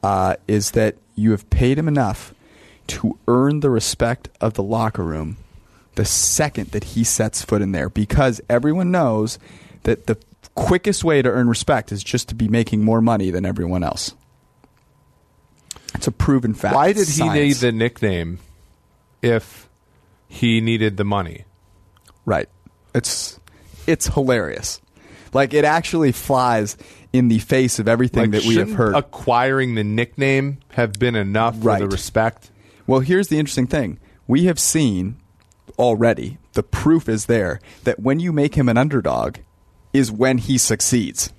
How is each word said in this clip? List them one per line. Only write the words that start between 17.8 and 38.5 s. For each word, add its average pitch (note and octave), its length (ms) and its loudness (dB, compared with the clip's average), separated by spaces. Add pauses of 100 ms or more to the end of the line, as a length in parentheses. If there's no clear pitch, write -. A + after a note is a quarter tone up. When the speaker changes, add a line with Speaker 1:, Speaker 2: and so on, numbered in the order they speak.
Speaker 2:
if - 440 -2 (600)
he A2+ 340 2
needed A2 360 0
the G#2 60 -2
money? G2 420 -4 (800)
Speaker 1:
Right. F2+ 220 0 (460)
It's, - 460 -6 (480)
it's E3 200 0
hilarious. B2 720 -2 (540)
Like, C3 200 2
it D3+ 120 4
actually D#3+ 460 2
flies A#2+ 680 0 (340)
in B2 160 4
the A2+ 120 4
face C3 400 0
of G#2+ 80 0
everything A#2 440 2
Speaker 2:
Like, G#2 100 0
Speaker 1:
that A2 60 0
we A2+ 80 2
have F#3+ 140 2
Speaker 2:
shouldn't G#3+ 80 -6
Speaker 1:
heard. G#2+ 180 2
Speaker 2:
acquiring C3 800 0
the G#2+ 80 -2
nickname C3+ 760 -2 (140)
have A#2 200 0
been A#2+ 220 0
enough A2 400 0
for A2 60 -10 (160)
the G2+ 80 -2
Speaker 1:
Right. G2 60 -2
Speaker 2:
respect? - 600 -2 (360)
Speaker 1:
Well, C3 140 4
here's F3+ 260 2
the D3+ 120 0
interesting C3+ 280 -2
thing. B2 320 -4 (280)
We C#3 180 4
have F3 140 2
seen A2 580 0 (600)
already, A#2 600 2 (160)
the G#2 100 -2
proof - 440 2
is A2 200 -2
there, G2+ 320 0 (240)
that A#2+ 160 -2
when C3+ 200 0
you F3 140 -2
make C#3+ 220 0